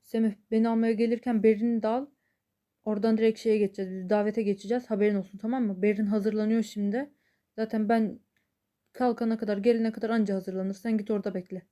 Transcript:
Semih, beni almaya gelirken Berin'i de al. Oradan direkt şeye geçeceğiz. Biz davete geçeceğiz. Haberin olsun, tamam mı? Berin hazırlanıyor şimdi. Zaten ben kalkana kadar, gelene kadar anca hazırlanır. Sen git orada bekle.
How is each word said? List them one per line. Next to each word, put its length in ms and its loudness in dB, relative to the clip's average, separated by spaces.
Semih, 340 -2
beni 180 2
almaya 240 2
gelirken 500 0
Berin'i 400 2
de 40 0
al. 180 0
Oradan 340 2
direkt 220 2
şeye 180 2
geçeceğiz. 340 -2
Biz 180 -8
davete 320 2
geçeceğiz. 480 -2
Haberin 260 2
olsun, 220 -6
tamam 280 -2
mı? 160 -4
Berin 240 2
hazırlanıyor 580 0
şimdi. 500 -4
Zaten 340 -2
ben 300 0
kalkana 440 0
kadar, 200 -2
gelene 340 2
kadar 180 -6
anca 260 2
hazırlanır. 380 -4
Sen 240 -2
git 140 -4
orada 220 -2
bekle. 380 -10